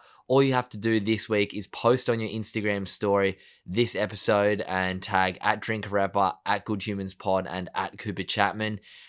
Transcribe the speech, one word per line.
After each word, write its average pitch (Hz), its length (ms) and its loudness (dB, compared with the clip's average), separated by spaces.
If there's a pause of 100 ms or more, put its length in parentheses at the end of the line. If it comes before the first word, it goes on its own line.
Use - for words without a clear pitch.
(280)
all 135 160 6
you 135 80 4
have 123 160 2
to - 80 -12
do 110 240 2
this 104 280 0
week 104 260 2
is 101 120 -6
post - 420 2
on 113 120 0
your 110 80 -4
Instagram 104 580 -4
story 98 500 0 (300)
this 110 300 0
episode 104 640 2
and 92 420 -2
tag 95 380 2
at 107 200 0
Drink 104 280 -6
Arepa, 98 480 2 (100)
at 101 180 -2
Good 104 220 -4
Humans 98 280 -6
Pod, 92 360 -2
and 90 240 -6
at 95 240 -6
Cooper 101 240 -6
Chapman. 104 560 -2 (300)